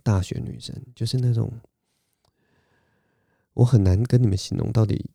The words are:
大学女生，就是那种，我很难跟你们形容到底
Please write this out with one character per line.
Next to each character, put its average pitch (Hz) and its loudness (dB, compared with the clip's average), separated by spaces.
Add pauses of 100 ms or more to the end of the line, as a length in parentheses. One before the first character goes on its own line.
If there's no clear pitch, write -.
大 98 2
学 - -8
女 - -10
生， - -14 (200)
就 117 -6
是 127 -2
那 123 2
种， 110 -2 (2000)
我 123 2
很 113 4
难 95 4
跟 123 2
你 120 4
们 98 2
形 - -6
容 - -4
到 110 2
底 - -4